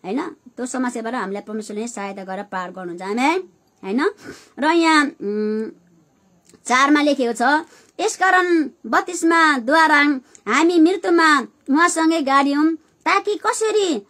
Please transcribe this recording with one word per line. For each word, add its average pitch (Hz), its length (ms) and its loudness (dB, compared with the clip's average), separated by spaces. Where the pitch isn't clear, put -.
होइन? 226 160 -6
त्यो 247 100 -10
समस्याबाट 247 480 -8
हामीलाई 202 280 -8
परमेश्वरले 214 460 -10
सहायता 202 360 -12
गरेर 190 200 -10
पार 185 280 -10
गर्नुहुन्छ। 180 300 -12
Amen, 262 420 0
होइन? 262 280 -2
र 262 60 -2
यहाँ, 320 400 2
उम्, 214 640 -6
चारमा 277 360 2
लेखेको 269 320 0
छ, 285 340 0
"यसकारण 359 680 2
बत्तिसमाद्वारा 311 1160 2
हामी 320 320 2
मृत्युमा 330 680 4
उहाँसँगै 330 520 2
गाडियौँ, 277 540 2
ताकि 392 600 -4
कसरी 415 760 -2